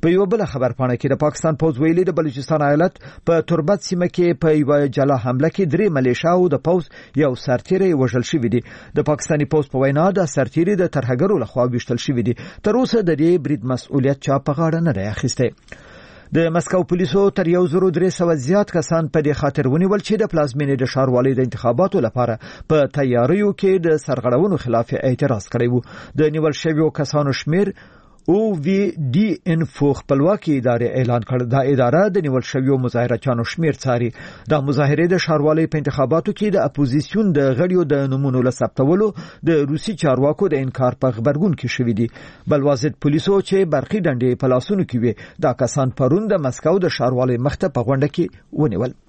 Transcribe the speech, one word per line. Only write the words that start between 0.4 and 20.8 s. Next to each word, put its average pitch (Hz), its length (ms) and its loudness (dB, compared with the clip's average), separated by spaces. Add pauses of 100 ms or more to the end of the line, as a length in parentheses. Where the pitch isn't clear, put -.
خبر 127 160 0 (100)
پاڼه 123 160 0
کې 139 160 -2
د - 140 0
پاکستان 156 340 -2
پوځ 156 240 0
ویلي 165 240 2
د 170 140 -2
بلوچستان 147 480 -2
ایالت 160 280 2 (300)
په 165 240 2
تربت 165 380 0
سیمه 180 180 0
کې 175 320 0
په 156 240 4
یوه 143 340 2
جلا 135 300 2
حمله 131 260 2
کې 196 100 2 (120)
درې 208 100 2 (140)
ملیشه 131 400 2
او 180 80 4
د 143 180 -2
پوځ 175 160 2 (420)
یو 135 80 2 (140)
سرتیری 180 460 0
وژل 127 400 0
شوي 123 160 0
دي. 98 40 0 (440)
د 139 100 0
پاکستاني 151 460 -2
پوځ 151 180 2
په 131 120 -2
وینا 139 200 2 (140)
دا - 160 0
سرتیري 165 460 0
د 175 180 0
ترهګرو 139 460 0
لخوا 123 280 -2
ویشتل 120 320 -4
شوي 123 240 -2
دي. 117 80 0 (280)
تر 214 160 2
اوسه 233 300 2
د 160 120 2
دې 170 260 2
برید 143 240 -4
مسؤلیت 139 560 -2
چا 139 120 0
په 147 200 -2
غاړه 165 280 0
نه 160 120 0
دی 95 100 -4
اخیستی. 120 400 -2 (880)
د 165 100 2 (100)
مسکو 180 260 0 (100)
پولیسو 180 320 2 (140)
تر 170 160 0
یو 180 180 2
زرو 185 240 2
درې 175 220 0
سوه 170 260 2
زیات 196 320 2
کسان 165 400 -2
په 156 100 2
دې 147 140 0
خاطر 139 320 0
ونیول 190 340 0
چې 214 160 0
د 202 120 -2
پلازمینې 143 440 -2
د 123 140 -2